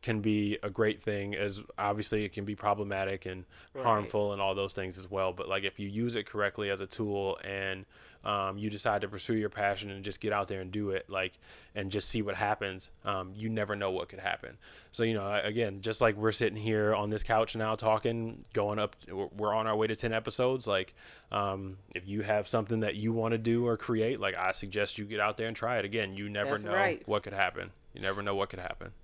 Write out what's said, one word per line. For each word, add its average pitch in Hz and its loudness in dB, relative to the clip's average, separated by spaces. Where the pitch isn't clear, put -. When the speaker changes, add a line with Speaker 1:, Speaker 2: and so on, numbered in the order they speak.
Speaker 1:
can 110 0
be 104 2
a 104 -2
great 107 2
thing, 101 -2
as 98 -2
obviously 104 0
it 98 -6
can 101 -4
be 104 -4
problematic 98 0
and 92 -8
Speaker 2:
Right. 135 -8
Speaker 1:
harmful 104 4
and 98 -2
all 98 2
those 98 -2
things 92 -4
as 92 -12
well. 95 2
But, - -6
like, 98 0
if 98 -2
you 101 -4
use 113 0
it 107 -2
correctly 104 0
as 98 0
a 95 -4
tool 101 0
and, 98 -4
um, 98 0
you 107 0
decide 104 2
to 101 -4
pursue 101 -2
your 107 2
passion 101 0
and 98 -8
just 101 -8
get 107 0
out 101 2
there 98 -4
and 92 -8
do 101 0
it, 95 -2
like, 95 -2
and 98 -2
just 101 0
see 113 0
what 101 -2
happens, 101 0
um, 95 -2
you 107 -4
never 107 0
know 101 0
what 92 -2
could 95 -14
happen. - -4
So, - 0
you 113 2
know, 101 0
I, 101 0
again, 107 0
just 110 -2
like 110 6
we're 110 4
sitting 107 0
here 107 4
on 104 0
this 107 0
couch 113 2
now 110 0
talking, 113 2
going 104 2
up, 110 0
t-, - -14
we're, 98 -2
we're 104 2
on 110 4
our 107 4
way 110 4
to 110 0
ten 117 0
episodes. 123 2
Like, 95 2
um, 98 -2
if 90 -6
you 104 -2
have 104 2
something 110 0
that 104 0
you 107 0
wanna 113 2
do 117 2
or 117 2
create, 113 2
like, 98 0
I 92 0
suggest 101 -2
you 107 -4
get 104 -4
out 104 2
there 113 -2
and 113 -6
try 117 0
it. 101 2
Again, 101 -2
you 101 -6
never 104 0
Speaker 2:
That's 104 0
Speaker 1:
know 101 0
Speaker 2:
right. - 2
Speaker 1:
what 104 2
could 98 -8
happen. 92 -2
You 98 -10
never 98 -2
know 101 -2
what 98 0
could 95 -10
happen. 90 -10